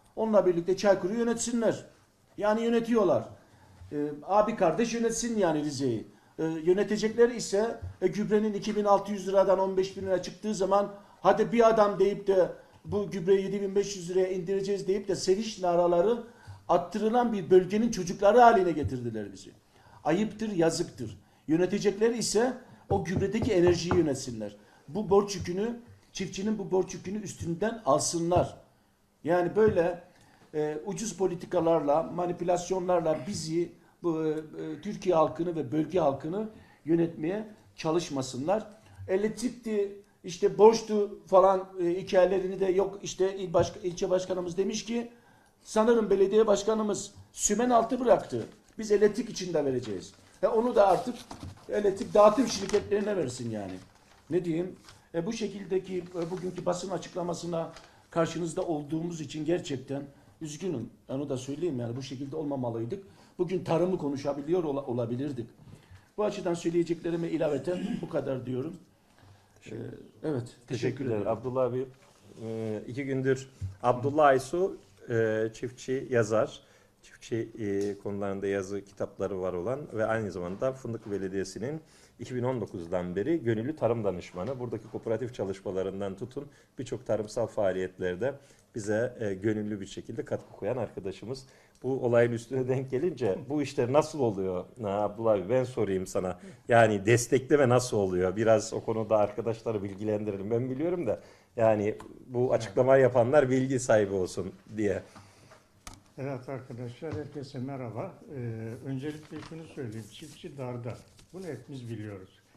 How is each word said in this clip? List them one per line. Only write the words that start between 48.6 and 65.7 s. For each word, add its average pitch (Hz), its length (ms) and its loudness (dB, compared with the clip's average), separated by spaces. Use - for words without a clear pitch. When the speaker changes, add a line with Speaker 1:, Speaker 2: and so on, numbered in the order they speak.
Speaker 1:
Biz 214 140 -4
elektrik 208 380 4
için 180 240 -6
de 147 120 2
vereceğiz. 113 480 -4
E, 190 40 2
onu 233 280 2
da 202 120 8
artık 185 280 2
elektrik 202 440 0
dağıtım 214 340 8
şirketlerine 202 720 0
versin 123 320 -4
yani. 101 240 -6
Ne 175 160 0
diyeyim? 175 300 -4
E, 170 100 -2
bu 226 80 -4
şekildeki, 190 640 -4
e, 170 340 -6
bugünkü 175 340 -6
basın 175 240 -2
açıklamasına 170 800 -6
karşınızda 165 520 -2
olduğumuz 160 600 -4
için 151 240 -8
gerçekten 143 580 -4
üzgünüm. 151 480 -6
Onu 135 200 -6
da 131 80 -2
söyleyeyim 147 420 -6
yani, 117 160 -6
bu 135 60 -8
şekilde 139 340 -10
olmamalıydık. 131 680 -6
Bugün 180 260 -2
tarımı 175 340 2
konuşabiliyor 143 640 -2
ola-, 139 220 -2
olabilirdik. 123 640 -4